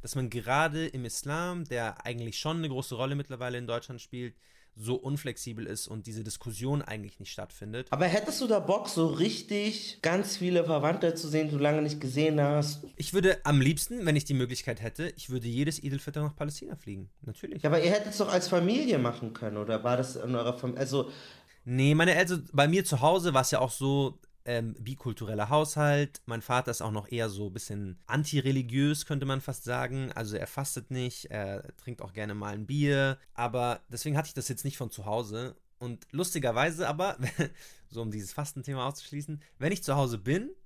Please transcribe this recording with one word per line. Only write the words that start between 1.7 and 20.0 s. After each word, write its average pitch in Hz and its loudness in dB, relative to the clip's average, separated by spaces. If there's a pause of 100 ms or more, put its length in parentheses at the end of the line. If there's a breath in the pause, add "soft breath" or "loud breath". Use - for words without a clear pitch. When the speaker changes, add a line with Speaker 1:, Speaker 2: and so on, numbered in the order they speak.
Speaker 1:
eigentlich 117 -6
schon 160 -2
eine 160 -2
große 131 -4
Rolle 131 0
mittlerweile 127 -4
in 123 -6
Deutschland 117 -6
spielt, 123 -10 (400 soft breath)
so 113 -2
unflexibel 123 -4
ist 110 -6
und 110 -8
diese 110 -8
Diskussion 120 -4
eigentlich 104 -10
nicht 95 -14
stattfindet. 107 -10
Speaker 2:
Aber 147 2
hättest 208 0
du 262 0
da 214 6
Bock, 185 0
so 165 2
richtig 208 0
ganz 190 2
viele 180 4
Verwandte 160 2
zu 165 -6
sehen, 156 2
die 147 0
du 143 2
lange 147 4
nicht 147 -2
gesehen 147 2
hast? 147 2 (100)
Speaker 1:
Ich - -6
würde 185 6
am 143 6
liebsten, 143 2
wenn 156 6
ich 147 2
die 139 -2
Möglichkeit 127 -2
hätte, 117 -6
ich - -14
würde 127 -4
jedes 139 0
Eid 143 -4
al-Fitr 147 -4
nach 151 -2
Palästina 147 -6
fliegen. 98 -10 (120)
Natürlich. - -10
Speaker 2:
Ja, 151 4
aber 160 4
ihr 175 6
hättet 208 2
es - -6
doch 208 2
als 180 4
Familie 196 4
machen 120 0
können, 107 -4
oder 104 0
war 123 4
das 127 -2